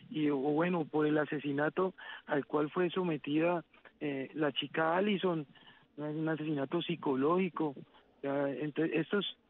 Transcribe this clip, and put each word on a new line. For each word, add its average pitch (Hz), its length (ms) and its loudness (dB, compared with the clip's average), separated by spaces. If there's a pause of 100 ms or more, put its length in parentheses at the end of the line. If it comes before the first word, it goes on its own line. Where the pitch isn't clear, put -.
y, 151 220 0
o 143 80 2
bueno, 156 480 2
por 151 200 2
el 151 120 4
asesinato 151 760 0 (320)
al 143 220 0
cual 151 240 0
fue 180 180 2
sometida, 160 760 0 (380)
eh, 139 320 -4
la 147 200 0
chica 160 440 0
Allison, 185 500 2 (520)
un 151 320 -4
asesinato 151 500 -2
psicológico, 156 920 0 (480)
ya, 139 280 0
ente-, 151 500 0
estos, - 360 -2 (140)